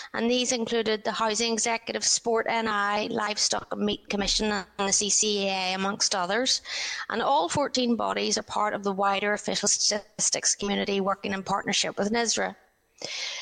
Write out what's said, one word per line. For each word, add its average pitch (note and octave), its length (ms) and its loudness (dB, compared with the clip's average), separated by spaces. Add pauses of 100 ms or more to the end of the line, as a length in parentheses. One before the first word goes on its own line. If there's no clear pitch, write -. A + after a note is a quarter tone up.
(120)
and A3+ 160 0
these B3 220 2
included A3 540 -2
the A3 80 0
Housing A3 400 0
Executive, A3 520 -2
Sport A3+ 440 2
N A3+ 180 0
I, G#3 460 0
Livestock G#3 580 -2
and G3+ 120 -4
Meat - 260 -2
Commission G#3 420 0
and G3 160 -2 (100)
the G3 160 0
C G3+ 160 2
C G3+ 380 2
A F#3+ 40 0
A, F#3 240 -2
amongst G3 420 0
others. G3+ 460 0 (480)
And A#3 120 -2
all D#4 260 4
fourteen B3+ 460 2
bodies G3+ 440 0
are - 40 -2
part G#3 320 0
of G#3 80 -4
the G3 80 0
wider G3 440 2
official G3 340 0
statistics - 880 0
community G3 440 0
working F#3+ 320 -2
in F#3+ 120 -4
partnership - 520 0
with G3+ 160 0
nisra. G#3+ 440 0 (840)